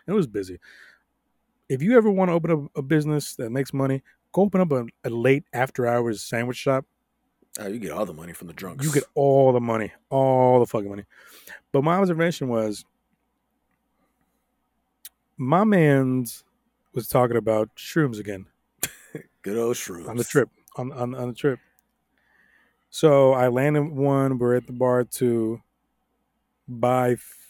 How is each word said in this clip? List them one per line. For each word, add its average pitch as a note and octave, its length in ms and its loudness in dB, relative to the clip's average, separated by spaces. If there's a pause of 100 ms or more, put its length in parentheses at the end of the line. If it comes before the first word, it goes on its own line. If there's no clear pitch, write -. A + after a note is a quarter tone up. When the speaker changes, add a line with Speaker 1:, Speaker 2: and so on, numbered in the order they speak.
Speaker 1:
And E3+ 80 -4
it - 20 2
was E3+ 80 2
busy. G2 340 -10 (1120)
If C3+ 140 -4
you A#3 120 2
ever A3 140 6
wanna F#3 240 2
open E3 180 0
up D#3 80 2 (160)
a D3 60 -4
business D3+ 540 0
that A#2 160 -8
makes A#2+ 220 -4
money, C3+ 280 -2 (300)
go F3+ 100 0
open F#3+ 180 2
up F3 120 0
a, A#2+ 160 -2 (160)
a A#2+ 80 -6
late B2+ 320 2 (100)
after B2+ 320 -2
hours A#2+ 380 0
sandwich A#2+ 340 -6
shop. C3+ 280 -2 (720)
Speaker 2:
Oh, G#2 80 -12
you G#2+ 120 -8
get F2 120 -10
all G2+ 140 -6
the F2 80 -10
money E2 200 -16
from F2+ 140 -18
the D#2+ 60 -18
drunks. F#2+ 300 -12
Speaker 1:
You D3+ 80 -2
get C#3 120 0 (100)
all C#3 400 4
the B2 80 0
money, A2 300 -2 (180)
all C3 500 4
the A#2+ 60 4
fucking G2+ 240 -6
money. G2+ 140 -14 (680)
But C#3 120 2
my E3+ 140 2
observation E3 520 0
was, A2 340 -4 (2500)
my D3 260 2
mans C#3 800 2 (500)
was A#2+ 140 -8
talking A#2+ 300 0
about A2 380 0
shrooms B2+ 440 -4
again. G2 260 -12 (500)
Speaker 2:
<laughs> - 460 -20
Good G2+ 160 -8
old A#2 180 -2
shrooms. - 340 -12
Speaker 1:
On A#2 80 -8
the A#2+ 60 -4
trip, B2 260 2 (260)
on, B2+ 160 -10
on, B2 240 -8
on B2 140 -8
the A#2+ 60 -10
trip. C3+ 240 -4 (1300)
So C#3 440 6
I B2+ 140 4
landed C#3+ 420 2
one, C3+ 480 0
we're A#2+ 180 2
at B2 120 -2
the C3 60 -14
bar B2 300 0
two, A#2 580 -2 (1080)
by B2 460 0
f-, - 240 -8 (120)